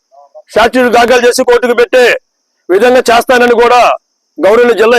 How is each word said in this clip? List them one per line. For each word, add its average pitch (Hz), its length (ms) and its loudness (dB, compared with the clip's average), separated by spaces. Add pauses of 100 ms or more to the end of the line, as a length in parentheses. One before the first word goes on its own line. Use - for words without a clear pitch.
(540)
ఛార్జ్ 220 220 0
షీట్లు 247 200 -2
దాఖలు 240 300 2
చేసి 247 240 0
కోర్టుకు 240 300 0
పెట్టే 254 240 0 (680)
విధంగా 247 360 2
చేస్తానని 240 520 0
కూడా 240 180 2 (580)
గౌరవనీయ 220 440 0
జిల్లా 233 180 2